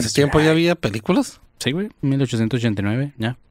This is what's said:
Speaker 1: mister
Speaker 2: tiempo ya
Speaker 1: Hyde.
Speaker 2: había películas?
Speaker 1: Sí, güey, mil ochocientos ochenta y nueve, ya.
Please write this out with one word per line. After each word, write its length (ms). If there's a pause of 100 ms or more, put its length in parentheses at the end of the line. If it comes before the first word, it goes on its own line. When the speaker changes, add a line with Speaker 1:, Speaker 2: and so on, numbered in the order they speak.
Speaker 1:
mister 60
Speaker 2:
tiempo 260
ya 60
Speaker 1:
Hyde. 60
Speaker 2:
había 240
películas? 640 (180)
Speaker 1:
Sí, 140
güey, 160 (120)
mil 200
ochocientos 380
ochenta 220
y 40
nueve, 320
ya. 200 (140)